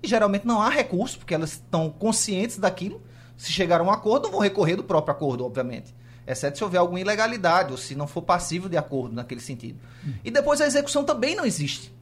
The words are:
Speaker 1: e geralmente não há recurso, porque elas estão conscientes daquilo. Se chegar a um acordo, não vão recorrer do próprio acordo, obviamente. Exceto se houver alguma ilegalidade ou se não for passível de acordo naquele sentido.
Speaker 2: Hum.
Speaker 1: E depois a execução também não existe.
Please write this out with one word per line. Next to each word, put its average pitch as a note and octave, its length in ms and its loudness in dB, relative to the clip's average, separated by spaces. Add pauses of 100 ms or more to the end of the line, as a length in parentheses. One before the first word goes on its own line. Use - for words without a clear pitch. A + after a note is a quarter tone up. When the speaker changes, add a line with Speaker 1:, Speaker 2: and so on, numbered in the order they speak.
Speaker 1:
e D#4 60 -6
geralmente G#3 380 2
não A3+ 160 4
há A#3 80 4
recurso, F#3 480 0
porque - 160 -4
elas D#3+ 180 -2
estão D#3+ 380 -2
conscientes G#3 640 0
daquilo. F#3+ 460 -2 (340)
Se - 160 -6
chegar E3+ 300 4
a - 20 2
um F#3 60 4
acordo, G#3+ 320 2
não A3+ 80 -2
vão F#3+ 100 0
recorrer G3 360 4
do - 60 -6
próprio D#3 300 2
acordo, B2+ 320 -2
obviamente. B2 500 -6 (320)
Exceto C#3+ 300 -4
se G#3+ 80 -4
houver F3+ 140 0
alguma F3 200 4
ilegalidade F#3+ 720 2
ou B2+ 60 -6
se B2+ 180 -10
não C#3+ 120 -6
for E3 160 -6
passível F3+ 480 0
de E3 80 2
acordo C3 360 -4
naquele A#2+ 280 -8
sentido. B2 360 -12 (240)
Speaker 2:
Hum. C#3+ 120 -6 (100)
Speaker 1:
E A3+ 60 -6
depois C#4+ 320 2
a D4 40 4
execução C#4+ 380 2
também D4+ 320 0
não F4+ 80 -4
existe. D3 580 -4